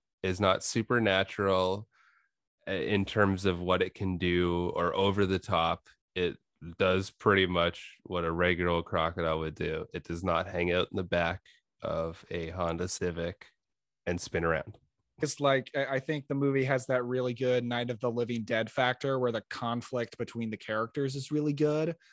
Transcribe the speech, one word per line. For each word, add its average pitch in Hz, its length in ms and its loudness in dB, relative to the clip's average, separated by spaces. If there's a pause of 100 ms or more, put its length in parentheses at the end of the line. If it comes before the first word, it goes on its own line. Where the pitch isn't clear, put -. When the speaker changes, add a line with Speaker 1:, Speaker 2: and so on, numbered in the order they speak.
(240)
Speaker 1:
is 92 160 0
not 95 240 4
supernatural, 98 1200 2 (800)
uh, - 40 -4
in 98 340 2
terms 98 400 2
of 87 140 2
what 92 220 2
it 92 120 -4
can 92 240 -2
do 87 580 2
or 87 200 0
over 98 300 4
the 92 140 2
top. 82 480 0 (280)
It 87 220 0 (400)
does 95 340 2
pretty 95 340 4
much 87 580 0
what 87 220 -4
a 82 60 0
regular 87 400 2
old 85 140 0
crocodile 82 540 0
would 80 160 -6
do. 80 380 -4
It 85 100 -8
does 85 200 -8
not 87 240 0
hang 87 240 -2
out 90 200 2
in 98 60 -6
the 95 60 -2
back 87 380 0 (400)
of 82 500 -6
a 82 180 -6
Honda 85 380 -2
Civic 85 600 -4 (580)
and 87 140 -2
spin 85 240 -4
around. 82 340 -2 (420)
Speaker 2:
It's 147 200 -2
like, 135 360 0
I, 135 200 -2
I 139 40 0
think 147 280 -4
the 143 80 -2
movie 139 300 2
has 131 220 0
that 127 160 2
really 123 300 -2
good 123 300 0
Night 120 260 -2
of 113 100 -6
the 123 120 -2
Living 117 320 -2
Dead 113 260 -2
factor 131 480 0
where 123 140 0
the 110 180 -4
conflict 120 680 -4
between 113 320 -6
the 104 60 -8
characters 117 580 -4
is 139 160 -8
really 151 220 2
good. 151 420 0 (180)